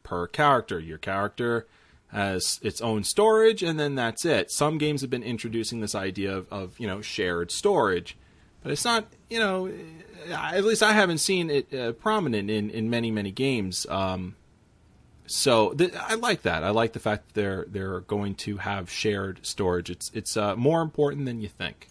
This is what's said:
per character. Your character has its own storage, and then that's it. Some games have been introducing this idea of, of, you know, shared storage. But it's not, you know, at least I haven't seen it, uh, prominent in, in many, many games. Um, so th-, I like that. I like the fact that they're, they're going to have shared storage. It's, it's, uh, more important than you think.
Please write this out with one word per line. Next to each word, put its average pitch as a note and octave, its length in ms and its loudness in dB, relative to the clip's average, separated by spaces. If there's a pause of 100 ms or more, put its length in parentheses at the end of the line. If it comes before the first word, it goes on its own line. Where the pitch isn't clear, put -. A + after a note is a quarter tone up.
per F2 240 -4
character. C3+ 500 2
Your D#2+ 200 -10
character A2+ 680 -2 (460)
has G2 500 -2
its G#2 180 -4
own A2 220 0
storage, A3 640 4
and E3 160 0
then C#3+ 160 0
that's A#2 280 -2
it. C#3+ 280 2
Some D#3 260 2
games D3 220 0
have C3 100 -6
been A#2+ 140 -2
introducing A2+ 560 -4
this G#2+ 160 -4
idea G2 400 -4
of, F2+ 160 -6
of, F#2+ 260 -8
you A#2 80 -6
know, G2 140 -4
shared F2 500 -2
storage. B2 680 2 (460)
But C#3+ 100 -4
it's D3 120 -2
not, A3+ 220 2 (240)
you A#3 80 -4
know, F#3+ 340 0 (580)
at F3 340 0
least A3 180 4
I G#3+ 100 8
haven't F#3 260 6
seen F3+ 320 2
it, C#3+ 240 0
uh, A#2+ 180 -2
prominent B2+ 580 0
in, G#2+ 200 0
in A2 200 -2
many, A#2 200 0
many G#2 200 -2
games. A2 580 -2
Um, F#2 480 -4 (920)
so A2+ 460 4
th-, E3+ 260 2
I - 160 -4
like A3+ 280 0
that. D#2+ 200 0
I F#2 80 0
like A2+ 220 2
the - 80 -10
fact - 280 -4
that - 120 -2
they're, F#2+ 280 -2
they're F#2+ 320 -6
going G2+ 360 -2
to G#2 220 -6
have G2 320 -6
shared G2 560 -4
storage. F2+ 440 0
It's, - 240 -10
it's, - 220 -6
uh, G#2 200 0
more D3+ 260 4
important C#3+ 420 0
than A#2+ 160 -6
you G#2 80 -8
think. - 420 -10